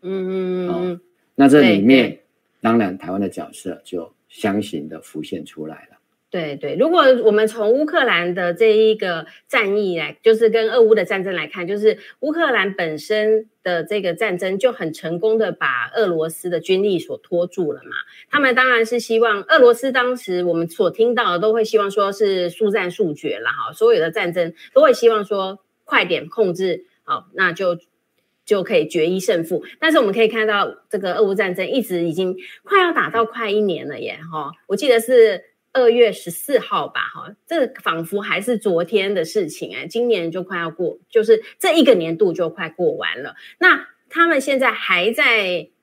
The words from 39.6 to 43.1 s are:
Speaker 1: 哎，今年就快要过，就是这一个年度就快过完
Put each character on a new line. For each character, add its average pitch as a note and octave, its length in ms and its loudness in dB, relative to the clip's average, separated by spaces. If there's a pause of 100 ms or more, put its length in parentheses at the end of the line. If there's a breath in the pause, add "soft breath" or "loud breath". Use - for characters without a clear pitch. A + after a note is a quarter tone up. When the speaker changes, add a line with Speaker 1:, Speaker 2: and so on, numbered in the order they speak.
Speaker 1:
哎， C3+ 100 -10
今 A3+ 220 -4
年 F3 240 0
就 F3+ 100 -6
快 F3+ 160 -8
要 E3+ 140 -6
过， E3+ 260 -6 (140)
就 A3 120 2
是 A3 200 4 (160 loud breath)
这 D#4 180 2
一 D#4 60 6
个 C4 100 6
年 E3 240 0
度 F3+ 160 2
就 E3 160 -2
快 E3 220 -10
过 E3+ 220 -2
完 E2 280 -6